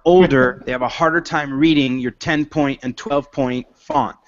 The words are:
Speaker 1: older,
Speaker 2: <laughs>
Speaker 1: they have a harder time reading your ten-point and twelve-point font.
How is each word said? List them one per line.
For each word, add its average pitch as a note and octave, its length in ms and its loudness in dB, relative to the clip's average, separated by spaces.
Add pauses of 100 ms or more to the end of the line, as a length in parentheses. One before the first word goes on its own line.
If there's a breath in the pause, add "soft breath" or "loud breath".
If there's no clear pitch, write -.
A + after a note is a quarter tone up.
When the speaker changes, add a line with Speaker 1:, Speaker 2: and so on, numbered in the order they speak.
Speaker 1:
older, C#3 560 4
Speaker 2:
<laughs> - 40 -20
Speaker 1:
they B2+ 60 -6
have B2+ 100 -6
a B2 60 -2
harder E3 340 -2
time D3+ 320 -6
reading C3+ 460 2
your B2 120 -4
ten-point D3+ 680 -4
and B2+ 160 -8
twelve-point C3 720 -4 (100)
font. C3+ 380 -4 (120)